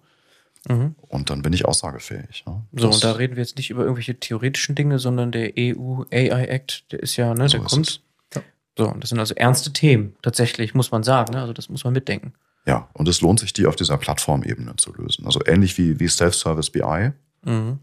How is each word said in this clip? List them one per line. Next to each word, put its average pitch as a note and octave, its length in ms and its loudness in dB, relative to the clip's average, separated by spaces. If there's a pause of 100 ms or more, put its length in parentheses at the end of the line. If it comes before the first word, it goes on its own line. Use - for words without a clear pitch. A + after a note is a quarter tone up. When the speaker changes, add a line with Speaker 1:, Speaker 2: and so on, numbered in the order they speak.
(680)
Speaker 1:
Mhm. C3 280 0 (120)
Speaker 2:
Und C#2 220 -6
dann C#2+ 120 -4
bin D2+ 100 0
ich F2+ 120 0
aussagefähig, - 840 -4
ja. F#2 140 -8 (120)
Speaker 1:
So, A#2 160 2
Speaker 2:
Das G#2+ 80 4
Speaker 1:
und A2 80 2
da A2+ 80 2
reden B2 240 -2
wir B2 60 -2
jetzt - 140 -8
nicht C3+ 140 -8
über B2 120 -4
irgendwelche A#2+ 360 -2
theoretischen B2+ 560 -4
Dinge, C#3+ 240 2
sondern B2 320 0
der A#2 260 -4
E A#2+ 180 0
U B2+ 280 -6 (100)
A A#2+ 40 0
I B2+ 120 4
Act, - 640 -2
der - 100 -8
ist - 140 -4
ja, A#2+ 180 2
ne, B2+ 140 2
Speaker 2:
So C3+ 100 4
Speaker 1:
der A#2+ 80 -4
Speaker 2:
ist - 60 0
Speaker 1:
kommt. D3+ 160 2
Speaker 2:
es. - 120 -8 (340)
Speaker 1:
Ja. - 80 -4 (340)
So, A2 140 4
und - 100 -8
das - 100 -8
sind A#2 100 0
also A2 140 -2
ernste C3 380 2
Themen, A2+ 500 4
tatsächlich, A#2 520 0
muss B2+ 160 2
man A2 140 0
sagen, A#2+ 300 2
ne? C3+ 60 -4
Also A#2 120 -8
das - 160 -12
muss - 160 -10
man B2 80 0
mitdenken. - 400 -2 (340)
Speaker 2:
Ja, B1 280 0
und D2+ 140 0
es F2 120 2
lohnt E2+ 180 6
sich, - 140 -4
die - 140 2
auf D#2+ 100 4
dieser D2+ 200 0
Plattformebene C#2+ 800 -4
zu - 160 -2
lösen. - 320 -6
Also - 220 0
ähnlich F#2 320 4
wie, E2 220 2
wie E2+ 80 2
Self-Service D#2+ 640 0
B - 100 -2
I, G2+ 320 0 (320)
Speaker 1:
Mhm. A#2 380 -2